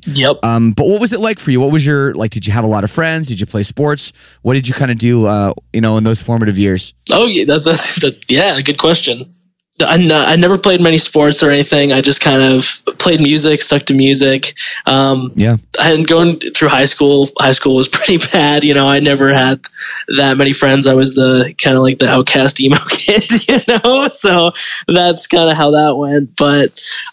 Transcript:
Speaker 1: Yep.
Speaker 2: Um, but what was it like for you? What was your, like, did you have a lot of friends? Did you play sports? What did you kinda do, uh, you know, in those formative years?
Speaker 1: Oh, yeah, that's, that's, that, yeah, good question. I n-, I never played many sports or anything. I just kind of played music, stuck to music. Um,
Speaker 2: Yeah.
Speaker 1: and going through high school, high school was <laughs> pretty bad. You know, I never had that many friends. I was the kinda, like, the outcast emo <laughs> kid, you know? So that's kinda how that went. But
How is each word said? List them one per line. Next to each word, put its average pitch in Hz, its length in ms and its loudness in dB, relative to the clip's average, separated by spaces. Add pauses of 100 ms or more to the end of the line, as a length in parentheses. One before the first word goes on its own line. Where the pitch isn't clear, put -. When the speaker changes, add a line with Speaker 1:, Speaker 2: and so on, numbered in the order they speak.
Speaker 1:
Yep. 139 400 -2
Speaker 2:
Um, 113 280 2
but 117 140 0
what 202 140 0
was 220 120 -2
it 202 60 -4
like 220 200 -2
for - 120 -6
you? 127 80 2
What 139 120 2
was 156 140 2
your, 139 280 0
like, 104 180 -4
did 98 140 -8
you 104 80 -2
have 117 100 0
a 110 40 0
lot 104 160 0
of 104 80 -4
friends? 160 360 -4
Did 107 120 -8
you 104 80 -4
play 101 160 -4
sports? 147 500 -4 (300)
What 123 100 0
did 135 140 -2
you 131 80 -4
kinda 131 200 -2
do, 120 300 0
uh, 101 280 0 (200)
you 113 80 -2
know, 110 160 2
in 110 60 0
those 110 180 0
formative 113 380 -2
years? 95 340 -2 (180)
Speaker 1:
Oh, 226 140 2
yeah, 175 200 -2
that's, 147 200 0
that's, 160 360 -2
that, 143 280 -4
yeah, 147 320 0
good 143 160 -4
question. 135 580 -2 (480)
I 165 120 0
n-, 170 160 4
I 156 240 2
never 180 240 4
played 185 200 2
many 165 200 4
sports 147 420 0
or 151 80 2
anything. 143 420 0
I 135 100 0
just 139 200 0
kind 135 220 2
of 131 400 0 (160)
played 165 200 2
music, 151 440 0
stuck 143 200 0
to 139 120 0
music. 135 580 2 (320)
Um, 131 500 0
Speaker 2:
Yeah. 113 200 2 (240)
Speaker 1:
and 160 280 0
going 165 320 2
through - 280 -2
high 139 180 2
school, 139 440 2 (100)
high 135 140 2
school 135 240 0
was 139 100 0
<laughs> - 100 -4
pretty 180 200 0 (140)
bad. 147 320 0
You 147 120 2
know, 139 120 2
I 139 120 2
never 139 340 2
had 131 280 0 (560)
that 135 200 2
many 139 160 2
friends. 135 320 2
I 135 80 4
was 131 220 2
the 131 420 2
kinda, 131 240 0
like, 131 160 2
the 123 120 0
outcast 135 520 0
emo 135 220 2
<laughs> - 80 -12
kid, 208 320 -2 (260)
you 247 80 4 (100)
know? 254 420 0
So 175 420 0 (360)
that's 175 380 0
kinda 165 300 2
how 147 160 2
that 151 260 2
went. 143 380 -2
But 143 440 0 (340)